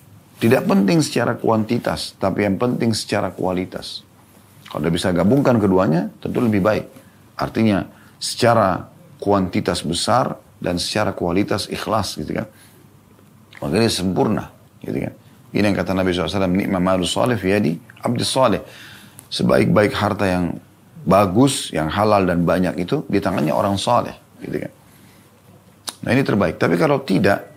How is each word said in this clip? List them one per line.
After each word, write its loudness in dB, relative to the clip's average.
Tidak 4
penting 4
secara 0
kuantitas, -2
tapi 0
yang 2
penting 0
secara -4
kualitas. -6
Kalau -4
Anda 0
bisa 0
gabungkan 4
keduanya, 2
tentu -4
lebih 2
baik. 0
Artinya, 0
secara 2
kuantitas 0
besar 0
dan -2
secara -2
kualitas 0
ikhlas, -4
gitu -6
kan. -6
Makanya 0
sempurna, -2
gitu -8
kan. -8
Ini 0
yang -
kata -2
Nabi 0
sallallahu -2
alaihi -4
wasallam, 0
"Ni'ma 0
malu 2
salih 0
fi 0
yadi 0
abdi -2
salih." 0
Sebaik-baik 2
harta -2
yang -2
bagus, 2
yang -2
halal 2
dan 0
banyak 0
itu -2
di 2
tangannya -2
orang 0
saleh, 0
gitu -8
kan. -12
Nah, -2
ini 2
terbaik. 0
Tapi 2
kalau 2
tidak, 2